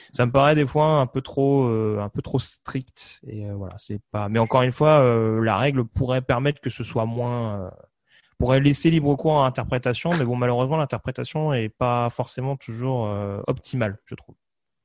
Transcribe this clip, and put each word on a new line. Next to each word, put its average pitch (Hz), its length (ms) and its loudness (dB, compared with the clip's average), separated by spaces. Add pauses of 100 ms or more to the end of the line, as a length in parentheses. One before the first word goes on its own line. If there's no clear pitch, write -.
(140)
ça 123 120 2
me 120 60 0
paraît 139 240 6
des 147 100 4
fois 151 340 2
un 135 60 2
peu 131 160 -6
trop, 139 460 2
euh, 110 340 0
un 101 80 -6
peu - 140 -8
trop - 160 -2
strict. - 880 -12
Et, 104 180 -10
euh, 101 80 -8
voilà, 95 240 -10
c'est 104 220 -10 (120)
pas. 104 180 -4
Mais 110 100 0
encore 127 240 4
une 127 80 0
fois, 151 300 4
euh, 113 420 2
la 110 140 2
règle 131 280 0
pourrait 127 380 -2
permettre 139 360 0
que 123 120 -8
ce - 120 -8
soit 113 220 -4
moins, 117 600 -4
euh, 92 40 -12 (720)
pourrait 131 220 4
laisser 143 280 4
libre 147 260 4
cours 151 220 2
à 143 60 6
l'interprétation, 127 760 0
mais 139 80 0
bon, 123 120 0
malheureusement, 123 400 0
l'interprétation 139 760 -4
est 113 160 -2
pas 120 400 0
forcément 131 460 -6
toujours, 120 500 -6
euh, 101 400 -6
optimale, 120 600 -4
je - 100 -16
trouve. - 180 -18 (520)